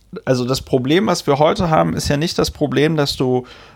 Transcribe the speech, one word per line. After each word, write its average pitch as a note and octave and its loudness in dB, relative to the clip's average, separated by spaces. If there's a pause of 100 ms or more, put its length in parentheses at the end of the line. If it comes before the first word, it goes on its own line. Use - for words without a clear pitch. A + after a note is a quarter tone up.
(260)
also B2+ 0
das C3 -2
Problem, C#3+ 0
was F3+ -2
wir C#3+ 2
heute F3 2
haben, E3 2
ist - -4
ja C#3+ 0
nicht E3 -2
das E3+ 0
Problem, D3 0
dass C#3+ -2
du B2+ 0 (300)